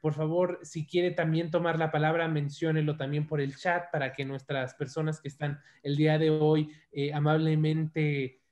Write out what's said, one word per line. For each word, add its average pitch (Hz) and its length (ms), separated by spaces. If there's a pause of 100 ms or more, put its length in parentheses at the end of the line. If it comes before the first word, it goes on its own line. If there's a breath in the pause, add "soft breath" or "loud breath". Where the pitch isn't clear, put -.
Por 156 140
favor, 175 480
si 156 240
quiere 175 260
también 160 380
tomar 165 280
la 160 120
palabra, 160 380
menciónelo 151 680
también 147 300
por 151 140
el 139 160
chat 175 340
para 139 220
que 139 120
nuestras 135 500
personas 156 460
que 143 80
están 143 320 (220 soft breath)
el 143 140
día 156 220
de 156 120
hoy, 151 400 (220 loud breath)
eh, 143 200
amablemente 156 1300 (120)